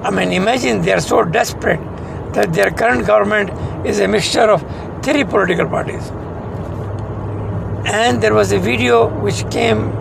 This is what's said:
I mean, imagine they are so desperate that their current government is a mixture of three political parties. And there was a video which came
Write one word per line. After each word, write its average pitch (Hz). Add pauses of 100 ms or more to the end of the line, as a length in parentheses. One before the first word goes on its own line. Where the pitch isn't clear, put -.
I 196
mean, 185
imagine 220
they 190
are 175
so 233
desperate 202 (520)
that 202
their 196
current 233
government 208 (360)
is 208
a 196
mixture 214
of 175 (400)
three 285
political 180
parties. - (1800)
And 226
there 214
was 202
a 202
video 233 (120)
which 208
came 226